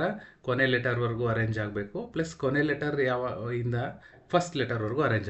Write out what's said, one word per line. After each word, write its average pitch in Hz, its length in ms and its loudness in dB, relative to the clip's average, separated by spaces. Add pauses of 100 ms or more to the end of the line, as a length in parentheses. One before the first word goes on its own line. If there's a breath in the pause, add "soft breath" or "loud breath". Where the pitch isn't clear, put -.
(460 loud breath)
ಕೊನೆ 127 280 2
ಲೆಟರ್ವರೆಗೂ 120 580 0
ಅರೇಂಜ್ 110 320 2
ಆಗಬೇಕು. 101 340 -6 (140)
ಪ್ಲಸ್ 165 200 -2 (120)
ಕೊನೆ 139 260 2
ಲೆಟರ್ 147 260 -2 (140)
ಯಾವ 127 120 0 (400)
ಇಂದ 120 140 0 (560 loud breath)
ಫಸ್ಟ್ 170 280 2
ಲೆಟರ್ವರೆಗೂ 107 480 0
ಅರೇಂಜ್ 104 220 2